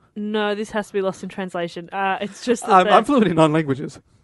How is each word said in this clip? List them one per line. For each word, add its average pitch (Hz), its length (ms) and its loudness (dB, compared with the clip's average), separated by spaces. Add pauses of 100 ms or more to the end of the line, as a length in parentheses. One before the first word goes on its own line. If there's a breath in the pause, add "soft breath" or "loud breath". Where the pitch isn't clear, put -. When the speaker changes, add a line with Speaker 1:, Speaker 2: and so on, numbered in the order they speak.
(180)
Speaker 1:
no, 208 380 -4
this 214 160 -8
has 208 160 -6
to - 60 -20
be 202 80 -2
lost 190 220 -4
in 190 60 -10
translation. 175 640 -8
Uh, 196 300 -4
it's 202 240 -12
just 240 200 -2
that 240 80 0
Speaker 2:
I'm, 185 140 8
Speaker 1:
the 208 60 4
Speaker 2:
I'm 214 120 6
fluent 220 220 2
in 175 100 0
nine 156 160 4
languages. 156 460 -2 (240)